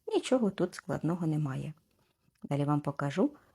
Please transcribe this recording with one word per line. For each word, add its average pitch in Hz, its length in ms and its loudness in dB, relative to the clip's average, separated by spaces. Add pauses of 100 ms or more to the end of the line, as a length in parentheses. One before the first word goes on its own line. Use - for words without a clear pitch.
нічого 254 440 2
тут 180 240 -2
складного 165 520 -2
немає. 151 460 -2 (680)
Далі 143 220 0
вам 147 160 2
покажу 147 500 0 (240)